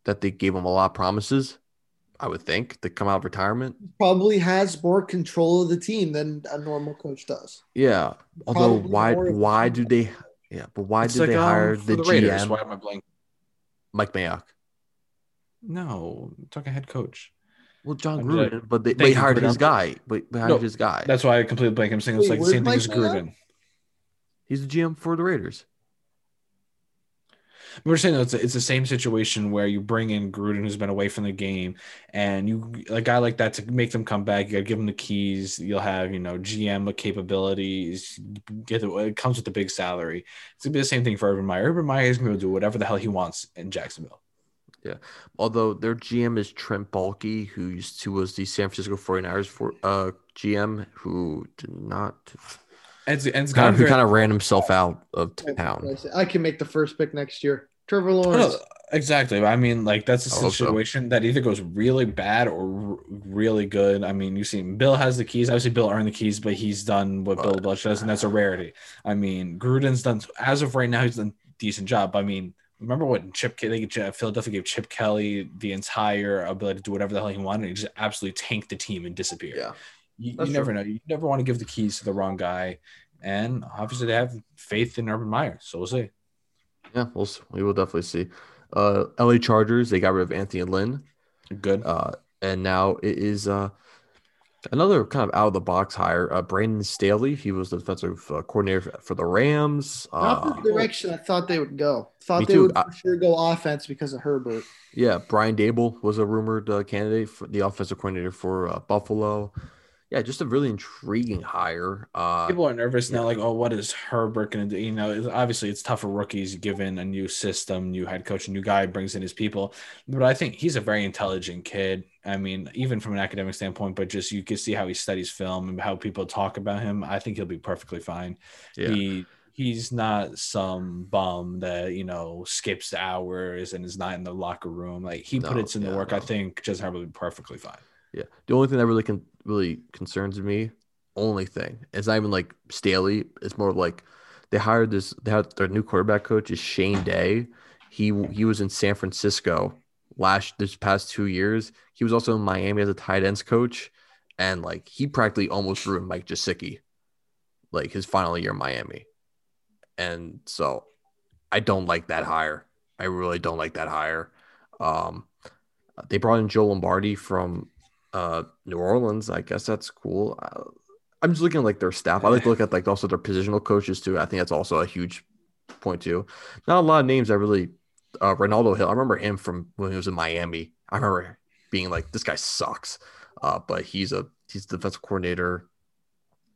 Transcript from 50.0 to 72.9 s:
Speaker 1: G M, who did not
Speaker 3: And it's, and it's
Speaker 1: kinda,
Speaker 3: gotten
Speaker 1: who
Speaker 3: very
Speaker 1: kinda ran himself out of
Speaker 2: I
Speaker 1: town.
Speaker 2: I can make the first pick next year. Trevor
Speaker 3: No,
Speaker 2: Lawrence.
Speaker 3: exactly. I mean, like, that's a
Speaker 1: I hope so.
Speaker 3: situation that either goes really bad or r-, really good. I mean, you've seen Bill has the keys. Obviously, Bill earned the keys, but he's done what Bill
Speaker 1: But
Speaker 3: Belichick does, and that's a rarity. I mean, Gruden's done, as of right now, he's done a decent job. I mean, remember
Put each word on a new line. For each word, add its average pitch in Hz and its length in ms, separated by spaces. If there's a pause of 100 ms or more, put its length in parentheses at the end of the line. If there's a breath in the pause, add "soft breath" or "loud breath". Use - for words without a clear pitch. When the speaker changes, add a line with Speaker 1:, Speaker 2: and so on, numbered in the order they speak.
Speaker 1:
G 104 220
M, 107 360
who 87 540 (100)
did - 140
not 101 640 (720 soft breath)
Speaker 3:
And 147 100
it's, 135 100
and 139 180
it's 143 80
Speaker 1:
kinda, 123 160
Speaker 3:
gotten 113 60
Speaker 1:
who - 100
Speaker 3:
very - 60
Speaker 1:
kinda 131 160
ran 107 220
himself 101 440
out 90 420
of 85 200 (120)
Speaker 2:
I 143 60
Speaker 1:
town. 85 440 (200)
Speaker 2:
I 185 80
can 175 180
make 160 160
the 151 60
first 151 340
pick 156 160
next 143 300
year. 139 240 (180)
Trevor 190 240
Speaker 3:
No, 185 100
Speaker 2:
Lawrence. 180 360 (360)
Speaker 3:
exactly. 135 520
I 110 120
mean, 120 280
like, 107 220
that's 123 180
a 127 60
Speaker 1:
I - 120
hope 95 100
so. 117 120
Speaker 3:
situation 113 440
that 117 160
either 123 160
goes 107 200
really 110 440
bad 104 420
or 95 460
r-, - 60 (100)
really 101 580
good. 101 380
I 95 80
mean, 98 240
you've 104 100
seen 95 300
Bill 135 180
has 131 220
the 120 80
keys. 120 260
Obviously, 120 220
Bill 113 180
earned 107 160
the 104 60
keys, 107 260
but 107 160
he's 101 300
done 98 400
what 95 180
Bill 104 120
Speaker 1:
But 95 100
Speaker 3:
Belichick 98 180
does, 107 180
and 110 80
that's 107 140
a 107 60
rarity. 95 460 (300 loud breath)
I 104 100
mean, 92 440
Gruden's 131 460
done, 113 160 (180)
as 139 240
of 131 140
right 127 120
now, 120 140
he's 120 140
done 107 180 (100)
a - 140
decent 101 300
job. 101 260
I 101 80
mean, 95 320 (240)
remember 131 280